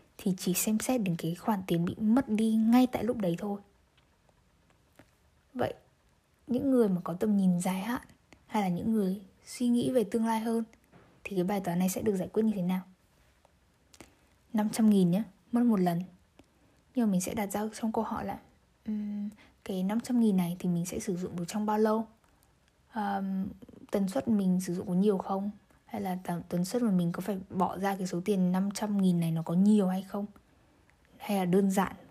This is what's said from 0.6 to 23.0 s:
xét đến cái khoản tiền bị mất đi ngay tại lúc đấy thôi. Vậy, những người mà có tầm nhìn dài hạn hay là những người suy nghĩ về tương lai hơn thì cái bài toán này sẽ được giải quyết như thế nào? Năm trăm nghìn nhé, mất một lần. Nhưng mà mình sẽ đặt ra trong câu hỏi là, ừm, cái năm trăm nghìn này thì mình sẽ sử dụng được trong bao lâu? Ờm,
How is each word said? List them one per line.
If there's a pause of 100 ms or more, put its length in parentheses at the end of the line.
xét
đến
cái
khoản
tiền
bị
mất
đi
ngay
tại
lúc
đấy
thôi. (1900)
Vậy, (720)
những
người
mà
có
tầm
nhìn
dài
hạn (460)
hay
là
những
người (240)
suy
nghĩ
về
tương
lai
hơn (600)
thì
cái
bài
toán
này
sẽ
được
giải
quyết
như
thế
nào? (1700)
Năm
trăm
nghìn
nhé, (280)
mất
một
lần. (920)
Nhưng
mà
mình
sẽ
đặt
ra (120)
trong
câu
hỏi
là, (460)
ừm, (360)
cái
năm
trăm
nghìn
này
thì
mình
sẽ
sử
dụng
được
trong
bao
lâu? (840)
Ờm, (440)